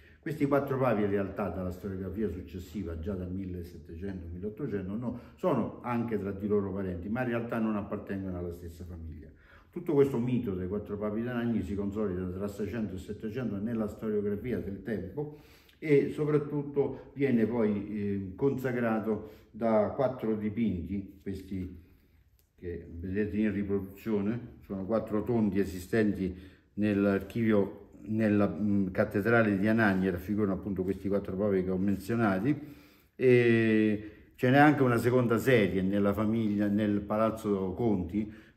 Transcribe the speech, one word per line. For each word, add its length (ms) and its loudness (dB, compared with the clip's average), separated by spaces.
Questi 260 -2
quattro 320 2
papi 260 2
in 60 2
realtà 400 -2
dalla 220 -4
storiografia 580 -4
successiva, 720 -8
già 140 -4
dal 180 -6
millesettecento, 1000 -10
milleottocento, 640 -6
no, 240 -6
sono 460 0
anche 380 -2
tra 120 -4
di 160 -6
loro 240 2
parenti, 380 -6
ma 120 -2
in 80 -2
realtà 300 -2
non 160 0
appartengono 600 -6
alla 160 -6
stessa 300 -14
famiglia. 440 -14
Tutto 160 -2
questo 240 4
mito 380 0
dei 120 -4
quattro 300 -6
papi 240 -4
d'Anagni 400 -2
si 140 -4
consolida 540 -2
tra 180 -6
seicento 480 -6
e 20 -8
settecento 600 -6
nella 300 -2
storiografia 720 -2
del 220 -8
tempo 560 -6
e 320 4
soprattutto 1040 -2
viene 320 2
poi, 440 0
eh, 460 -4
consacrato 1160 -2
da 440 2
quattro 400 0
dipinti, 840 -2
questi 640 -8
che 340 -10
vedete 480 -4
in 160 2
riproduzione, 1080 -2
sono 240 -8
quattro 380 0
tondi 360 2
esistenti 760 0
nell'archivio, 1160 2
nella, 400 4
mm, 400 2
cattedrale 720 2
di 80 2
Anagni, 420 4
raffigurano 440 0
appunto 300 -4
questi 240 -2
quattro 280 -2
papi 280 2
che 60 -2
ho 80 0
menzionati, 800 0
e 960 4
ce 160 2
n'è 80 8
anche 240 8
una 160 4
seconda 400 4
serie 460 4
nella 300 2
famiglia, 540 0
nel 340 2
Palazzo 720 0
Conti, 600 0